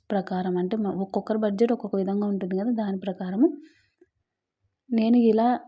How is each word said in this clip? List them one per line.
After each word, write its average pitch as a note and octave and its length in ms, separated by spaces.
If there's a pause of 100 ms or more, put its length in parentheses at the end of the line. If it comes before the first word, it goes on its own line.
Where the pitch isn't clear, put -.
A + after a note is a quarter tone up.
ప్రకారం F#3 500
అంటే F#3 200
మ-, F#3+ 200
ఒక్కొక్కరి G3+ 440
బడ్జెట్ A3 300
ఒక్కొక్క G#3+ 240
విధంగా G3 320
ఉంటుంది F#3 300
కదా, A3 140
దాని G#3 280
ప్రకారము F#3+ 500 (1400)
నేను A#3 340
ఇలా A3 240 (200)